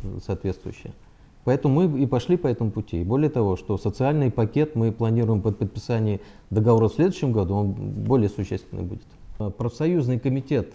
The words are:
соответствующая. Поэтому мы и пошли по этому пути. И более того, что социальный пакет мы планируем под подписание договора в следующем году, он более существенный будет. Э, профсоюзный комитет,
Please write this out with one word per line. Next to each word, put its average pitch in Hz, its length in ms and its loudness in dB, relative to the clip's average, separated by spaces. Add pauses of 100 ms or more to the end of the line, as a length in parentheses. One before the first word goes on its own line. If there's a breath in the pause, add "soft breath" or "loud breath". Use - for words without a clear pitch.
(260)
соответствующая. - 680 -8 (540 soft breath)
Поэтому 135 360 2
мы 147 200 2
и 139 40 2
пошли 131 300 0
по 165 120 0
этому 113 220 0
пути. 101 320 -4
И - 20 -2
более 135 260 0
того, 101 260 0
что 98 220 -4
социальный 135 520 0
пакет 147 460 0
мы 113 160 2
планируем 113 500 2
под 104 160 0
подписание 110 640 -2 (300 loud breath)
договора 110 400 6
в - 40 -8
следующем 151 380 2
году, 98 240 2
он 101 160 0
более 104 580 0
существенный 95 540 -6
будет. - 240 -10 (320)
Э, 107 100 -4
профсоюзный 127 680 0
комитет, 135 560 -2